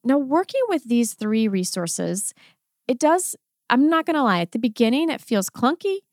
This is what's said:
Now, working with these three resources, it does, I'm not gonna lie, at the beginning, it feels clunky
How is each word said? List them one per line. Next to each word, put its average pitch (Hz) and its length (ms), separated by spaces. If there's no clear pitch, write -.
Now, 262 140
working 302 520
with 339 160
these 233 280
three 220 340
resources, 180 840
it 247 120
does, 330 360
I'm 269 200
not 320 160
gonna 311 180
lie, 190 180
at 170 120
the 226 60
beginning, 240 500
it - 120
feels 196 280
clunky 349 500